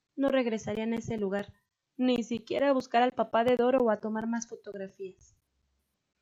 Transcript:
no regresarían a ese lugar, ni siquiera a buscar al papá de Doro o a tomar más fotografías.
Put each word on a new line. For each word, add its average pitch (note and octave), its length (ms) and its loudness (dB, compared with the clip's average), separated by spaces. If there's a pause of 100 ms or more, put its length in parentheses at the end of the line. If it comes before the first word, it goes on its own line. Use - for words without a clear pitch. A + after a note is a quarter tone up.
(160)
no C#4 140 0
regresarían A3+ 640 -2
a A3+ 40 -2
ese A3 200 -6
lugar, G3+ 340 -4 (460)
ni B3+ 260 2
siquiera A#3+ 460 -2
a C#4 40 4
buscar B3 280 2
al B3 100 4
papá A3+ 320 0
de B3 120 4
Doro B3 240 4
o A#3+ 100 4
a G#3 100 0
tomar A3 280 -6
más A#3 200 -4
fotografías. G3 880 -14 (880)